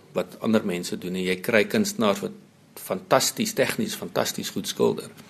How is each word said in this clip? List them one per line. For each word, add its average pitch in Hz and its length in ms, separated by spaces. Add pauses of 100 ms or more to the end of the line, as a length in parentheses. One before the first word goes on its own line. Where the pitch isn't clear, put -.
(140)
wat - 260
ander 110 260
mense 90 320
doen 90 140
nie. 92 140
Jy 92 160
kry 110 240
kunstenaars 104 540
wat - 120 (440)
fantasties, - 800
tegnies 120 420
fantasties - 540
goed - 180
skilder, 57 420 (200)